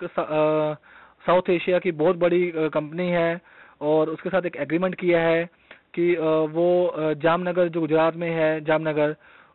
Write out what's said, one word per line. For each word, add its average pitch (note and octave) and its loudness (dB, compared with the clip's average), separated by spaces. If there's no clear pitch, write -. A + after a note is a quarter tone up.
स-, - -10
अ, D3+ 0
साउथ F3 2
एशिया F3+ 0
की F3 -2
बहुत D#3+ 2
बड़ी, F3 2
अ, D#3+ -2
कंपनी D#3 -4
है, E3+ 0
और D#3 2
उसके D#3+ -8
साथ F3+ 0
एक E3+ -8
एग्रीमेंट E3+ -2
किया E3+ 2
है E3 0
कि, F3 2
अ, D#3+ -4
वो, D#3+ 2
अ, D#3 -2
जामनगर F3 0
जो E3 -6
गुजरात D#3+ 2
में E3+ -6
है D#3+ 0
जामनगर, D3+ 0